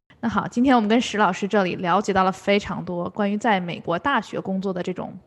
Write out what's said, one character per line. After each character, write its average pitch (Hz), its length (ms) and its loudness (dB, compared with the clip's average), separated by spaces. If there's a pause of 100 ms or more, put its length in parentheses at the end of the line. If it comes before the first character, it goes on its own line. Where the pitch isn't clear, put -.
(220)
那 226 80 -2
好， 202 180 -2
今 240 160 0
天 269 100 6
我 247 60 6
们 208 80 0
跟 233 140 4
石 - 160 -4
老 185 160 4
师 202 120 -4
这 196 200 2
里 165 100 -2
了 180 240 2
解 208 140 -2
到 190 100 4
了 185 80 2
非 202 260 2
常 185 280 -6
多 175 240 -4
关 202 200 -2
于 208 80 -2
在 208 220 2
美 175 220 -6
国 170 180 -2
大 269 220 0
学 - 180 -8
工 190 220 -4
作 190 100 -2
的 180 100 -4
这 185 120 -4
种 - 340 -10